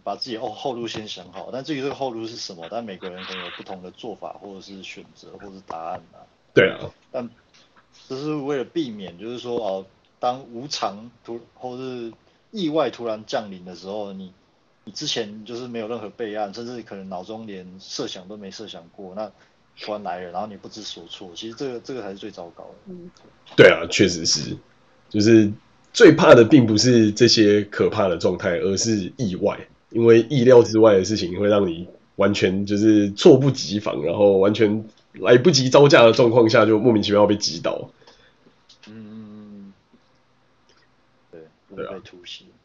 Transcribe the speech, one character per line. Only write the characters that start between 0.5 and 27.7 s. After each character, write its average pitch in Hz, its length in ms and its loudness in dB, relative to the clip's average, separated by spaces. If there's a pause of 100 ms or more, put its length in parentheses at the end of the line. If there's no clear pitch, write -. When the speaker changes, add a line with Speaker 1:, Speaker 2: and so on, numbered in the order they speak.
Speaker 1:
后 135 240 -10
路 120 120 -10
先 107 220 -12
想 87 240 -18
好， 87 180 -16
但 131 140 -12
至 156 100 -8
于 135 60 -8
这 139 80 -6
个 131 60 -8
后 131 160 -6
路 113 160 -12
是 113 100 -14
什 - 180 -14
么， 82 160 -18
但 117 140 -10
每 95 140 -14
个 92 100 -14
人 92 160 -16
可 95 100 -14
能 92 80 -14
有 90 140 -16
不 107 60 -18
同 95 200 -18
的 90 80 -18
做 101 240 -16
法， - 240 -16
或 98 160 -18
者 95 60 -18
是 95 220 -20
选 90 200 -18 (120)
择， - 140 -20 (120)
或 101 80 -20
者 95 60 -20
是 95 120 -20
答 82 120 -14
案 85 240 -12 (100)
啊。 - 160 -20 (240)
Speaker 2:
对 95 160 4
啊。 95 100 -6 (320)
Speaker 1:
但 120 200 -10 (760)
这 131 100 -12
是 151 180 -6
为 143 240 -6
了 120 60 -4
避 139 260 -6
免， 92 280 -14
就 107 120 -12
是 123 80 -12
说， 120 200 -8
哦， 95 280 -6 (340)
当 127 220 -4 (100)
无 117 160 -14
常 110 420 -8 (140)
突-， 117 160 -12 (140)
或 123 240 -14
是 123 340 -12 (380)
意 196 180 -6
外 147 220 -2
突 120 160 -12
然 110 200 -8
降 113 240 -8
临 92 140 -18
的 90 100 -16
时 87 120 -18
候， 101 260 -10
你 95 200 -16 (560)
你 101 40 -20
之 151 140 -12
前 110 380 -8
就 120 100 -14
是 123 140 -12
没 117 120 -10
有 107 60 -8
任 117 120 -10
何 104 100 -14
备 104 260 -12
案， 104 200 -8
甚 117 100 -14
至 120 160 -12
可 104 160 -18
能 95 140 -16
脑 90 120 -12
中 110 240 -14
连 92 200 -16 (120)
设 - 280 -12
想 92 200 -14
都 107 120 -18
没 98 120 -16
设 104 160 -16
想 87 300 -20
过， 95 180 -18
那 104 160 -10 (480)
突 - 140 -12
然 104 100 -10
来 90 200 -10
了， 90 80 -14
然 87 100 -8
后 107 60 -8
你 104 100 -16
不 95 100 -20
知 107 140 -18
所 92 300 -16
措， 95 240 -18
其 107 120 -14
实 113 80 -14
这 135 200 -10
个， 117 60 -12
这 139 120 -16
个 127 80 -10
才 101 80 -12
是 98 80 -12
最 101 140 -16
糟 87 260 -16
糕 - 140 -20 (160)
的。 185 80 -18 (600)
Speaker 2:
对 110 140 8
啊， 82 220 2
确 98 180 2
实 85 160 -6
是， 73 320 -4 (540)
就 107 100 -4
是 110 320 4 (400)
最 - 220 8
怕 160 200 8
的 120 80 8
并 117 240 6
不 107 120 2
是 113 340 4
这 120 160 4
些 104 360 4
可 98 260 -2